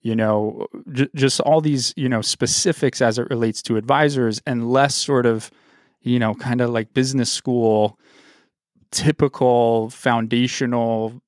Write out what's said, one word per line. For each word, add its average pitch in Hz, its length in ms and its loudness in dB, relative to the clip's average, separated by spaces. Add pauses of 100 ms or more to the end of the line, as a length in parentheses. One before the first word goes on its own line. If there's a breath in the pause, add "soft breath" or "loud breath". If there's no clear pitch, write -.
you 113 140 -2
know, 107 520 0 (240)
j-, 135 240 0
just 131 260 2
all 156 200 4
these, 139 340 -2
you 131 140 -2
know, 113 120 0
specifics - 800 -2
as 117 180 2
it 120 100 -6
relates 117 340 -2
to 113 140 -2
advisors 131 680 0
and 120 260 -4
less 135 240 2
sort 127 300 0
of, 113 260 0 (500 soft breath)
you 123 180 0
know, 110 140 0
kinda 123 340 -2
like 113 260 -4
business 131 380 0
school, 110 680 0 (960 soft breath)
typical 120 1000 2
foundational 117 1400 -2